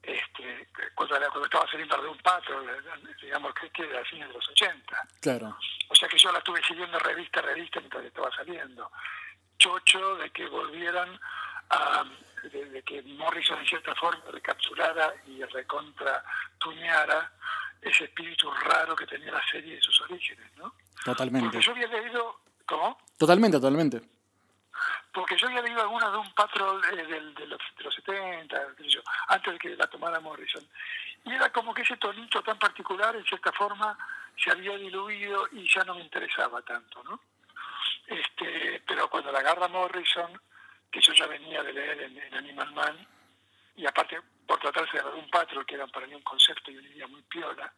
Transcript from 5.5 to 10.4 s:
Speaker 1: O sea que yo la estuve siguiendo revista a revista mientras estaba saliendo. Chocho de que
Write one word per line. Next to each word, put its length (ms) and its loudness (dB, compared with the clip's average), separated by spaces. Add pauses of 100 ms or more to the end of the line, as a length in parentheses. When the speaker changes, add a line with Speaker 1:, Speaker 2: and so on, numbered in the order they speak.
Speaker 1:
O 60 -10
sea 140 10
que 100 4
yo 140 10
la 60 4
estuve 260 0
siguiendo 340 -2
revista 420 0
a 20 -4
revista 380 -4
mientras 240 -10
estaba 300 -4
saliendo. 560 -10 (680)
Chocho 580 6
de 140 -6
que 160 -6